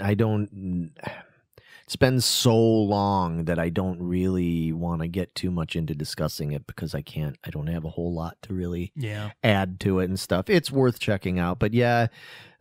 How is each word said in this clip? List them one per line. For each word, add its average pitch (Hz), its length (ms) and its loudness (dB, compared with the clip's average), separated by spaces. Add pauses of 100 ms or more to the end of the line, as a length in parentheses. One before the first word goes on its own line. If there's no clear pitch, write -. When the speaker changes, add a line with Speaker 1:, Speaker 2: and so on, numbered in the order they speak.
Speaker 1:
I 101 120 2
don't. 101 800 -2 (920)
It's - 100 -10
been 127 260 4
so - 340 4
long 101 880 4
that 85 140 0
I 85 100 2
don't 90 320 -2
really 87 720 0
wanna 82 360 -2
get 87 280 -4
too 92 160 -4
much 85 240 -2
into 80 200 -2
discussing 76 560 -4
it 71 160 -6
because - 280 -8
I 71 60 -4
can't. 73 420 -6
I - 60 -12
don't 76 180 -6
have 82 180 -4
a 80 40 -6
whole 85 240 -4
lot 82 300 -6
to 98 100 -10
really 87 420 -6
Speaker 2:
Yeah. 104 360 -6 (120)
Speaker 1:
add 95 380 2
to 95 180 2
it 92 60 0
and 92 140 -4
stuff. - 300 -2
It's 170 220 2
worth 131 280 2
checking 95 400 -2
out. 87 200 0
But 107 140 0
yeah, 120 340 4 (540)